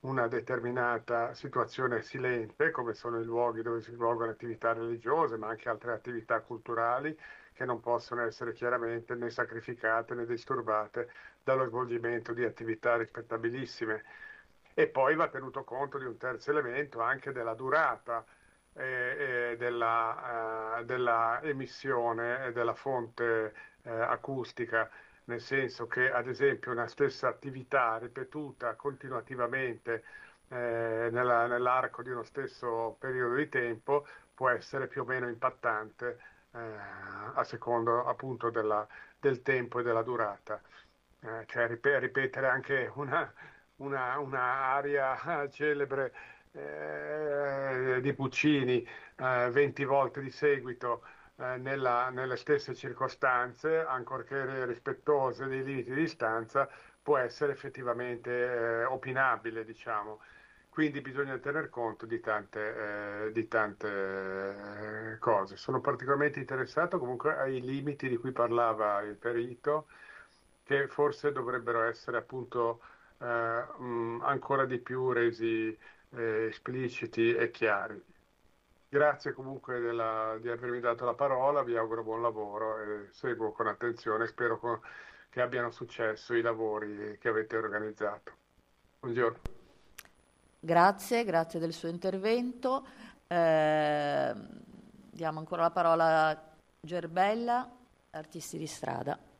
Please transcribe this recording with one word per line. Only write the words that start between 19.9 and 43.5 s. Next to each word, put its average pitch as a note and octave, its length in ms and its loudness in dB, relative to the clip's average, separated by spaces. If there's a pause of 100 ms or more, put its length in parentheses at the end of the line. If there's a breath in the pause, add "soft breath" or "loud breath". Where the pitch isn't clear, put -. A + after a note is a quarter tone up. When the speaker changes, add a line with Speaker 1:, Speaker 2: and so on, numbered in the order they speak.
Speaker 1:
eh, A#2 60 -8
della A#2+ 580 2
emissione B2+ 1040 -2
e A#2+ 40 -4
della A#2 220 2
fonte, A#2 800 0 (300 loud breath)
eh, A#2+ 80 -10
acustica, A#2 960 -2 (360 loud breath)
nel A#2+ 160 -6
senso C3+ 460 -2
che, B2+ 240 2
ad A#2+ 160 0
esempio, C3 440 2
una A#2 160 -2
stessa C3+ 400 0
attività B2+ 680 0
ripetuta B2 800 -6
continuativamente, B2 1300 -4 (460 loud breath)
eh, A#2 640 0
nella, A#2+ 360 4
nell'arco B2 560 2
di B2+ 60 -10
uno A#2+ 140 -4
stesso A2+ 760 -4
periodo B2+ 360 0
di D3 140 2
tempo B2+ 560 0 (280 loud breath)
può C3 160 2
essere B2 380 -2
più - 160 -6
o - 20 -4
meno B2+ 240 -2
impattante, A#2 920 -2 (340 loud breath)
eh, A#2+ 60 -10 (760)
a A#2+ 100 2
secondo A#2 640 2
appunto B2+ 440 -2
della, G#2+ 380 2 (320 loud breath)
del C3 220 4
tempo B2 380 2
e A#2+ 40 0
della A2+ 200 2
durata. G#2+ 580 -2 (600 loud breath)
Eh, A2+ 260 -8
cioè A#2+ 200 0
rip-, C3 320 2
ripetere C3 480 0
anche C3 480 0
una, C#3 360 -2 (460 loud breath)